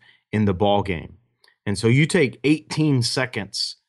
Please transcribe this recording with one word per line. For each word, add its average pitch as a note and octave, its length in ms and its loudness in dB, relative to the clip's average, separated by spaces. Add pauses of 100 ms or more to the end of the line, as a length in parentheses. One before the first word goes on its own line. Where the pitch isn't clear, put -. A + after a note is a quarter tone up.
(320)
in G#2+ 140 0
the G2+ 80 2
ball G2+ 300 0
game. F2+ 340 -8 (500)
And G2+ 100 -2
so A2 100 0
you C3+ 180 4
take D3+ 380 0
eighteen D3+ 580 0
seconds, - 760 -4 (120)